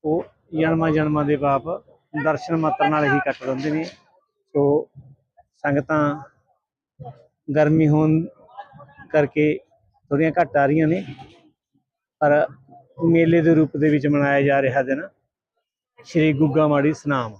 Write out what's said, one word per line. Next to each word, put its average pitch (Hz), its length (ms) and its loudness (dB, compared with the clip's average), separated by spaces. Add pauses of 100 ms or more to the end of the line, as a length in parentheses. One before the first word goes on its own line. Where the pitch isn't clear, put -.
ਉਹ 156 200 -2 (300)
ਜਨਮਾਂ 160 380 0
ਜਨਮਾਂ 151 340 0
ਦੇ 147 120 0
ਪਾਪ 139 260 0 (500)
ਦਰਸ਼ਨ 151 420 -2
ਮਾਤਰ 156 340 0
ਨਾਲ 151 160 0
ਹੀ 139 200 0
ਕੱਟ 131 200 -6
ਦਿੰਦੇ 135 260 -4
ਨੇ। 160 120 -4
ਸੋ - 1040 -4 (760)
ਸੰਗਤਾਂ 147 400 -2 (1400)
ਗਰਮੀ 151 400 2
ਹੋਣ 156 380 2 (840)
ਕਰਕੇ 151 460 0
ਥੋੜ੍ਹੀਆਂ - 760 -6
ਘੱਟ 170 260 -2
ਆ 139 80 4
ਰਹੀਆਂ 156 220 2
ਨੇ, 180 160 -2 (1160)
ਪਰ 147 260 2 (560)
ਮੇਲੇ 165 380 4
ਦੇ 165 140 4
ਰੂਪ 156 220 2
ਦੇ 147 120 2
ਵਿੱਚ 147 180 0
ਮਨਾਇਆ 143 340 2
ਜਾ 139 200 2
ਰਿਹਾ 135 220 0
ਦਿਨ 135 180 -4 (1040)
ਸ਼੍ਰੀ 156 280 0
ਗੁੱਗਾ 151 340 2
ਮਾੜੀ 147 260 2
ਸਨਾਮ। 127 460 -6